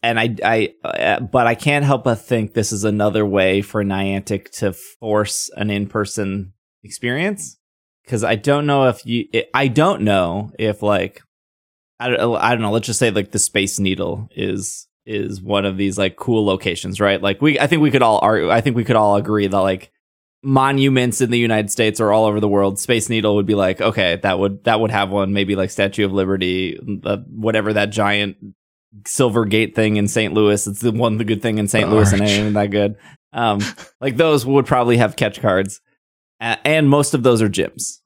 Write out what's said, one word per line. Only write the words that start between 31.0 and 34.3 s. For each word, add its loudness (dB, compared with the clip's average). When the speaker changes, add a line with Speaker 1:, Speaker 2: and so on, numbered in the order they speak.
Speaker 1:
the -2
good -2
thing -2
in -2
Saint 0
Speaker 2:
The 2
Speaker 1:
Louis, 4
and 2
it 2
Speaker 2:
arch. 2
Speaker 1:
ain't 2
even -2
that 0
good. 0
Um, 0
Speaker 2:
<laughs> -20
Speaker 1:
like, -4
those 2